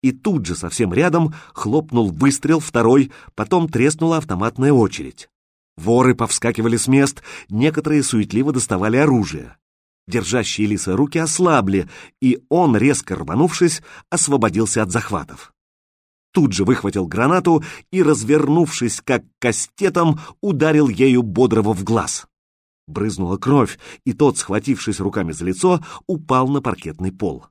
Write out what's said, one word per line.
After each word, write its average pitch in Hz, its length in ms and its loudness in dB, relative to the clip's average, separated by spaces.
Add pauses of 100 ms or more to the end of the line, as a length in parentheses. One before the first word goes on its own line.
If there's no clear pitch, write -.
И 131 100 0
тут 156 320 -4
же 85 100 -6
совсем 90 380 -4
рядом 156 420 0 (200)
хлопнул 120 560 0
выстрел, 139 500 0
второй, 135 500 4 (240)
потом 165 320 0
треснула 156 520 0
автоматная 117 560 0
очередь. 92 560 0 (480)
Воры 120 360 4
повскакивали 117 640 -2
с 107 100 -2
мест, 135 360 2 (260)
некоторые 151 540 0
суетливо 117 500 -2
доставали 110 460 -2
оружие. 95 580 0 (500)
Держащие 107 600 -2
Лиса 104 280 -2
руки 143 240 0
ослабли, 135 720 0 (320)
и 127 300 0
он, 156 260 2
резко 113 400 0
рванувшись, 156 640 0 (300)
освободился 113 720 0
от 90 100 -4
захватов. - 600 -6 (800)
Тут 139 200 2
же 92 140 0
выхватил 98 400 0
гранату 156 580 0 (260)
и, 185 120 0
развернувшись 143 1000 0
как 123 240 -2 (140)
кастетом, 165 840 0 (220)
ударил 151 460 2
ею 123 340 4
Бодрого 110 500 2
в 95 120 -4
глаз. 104 440 -2 (600)
Брызнула 92 480 -4
кровь, 131 420 2 (280)
и 120 80 -2
тот, 139 240 2
схватившись 110 600 -4
руками 95 340 -4
за 78 120 -10
лицо, 160 400 0 (220)
упал 135 420 0
на 139 140 0
паркетный 92 500 -6
пол. 87 380 -6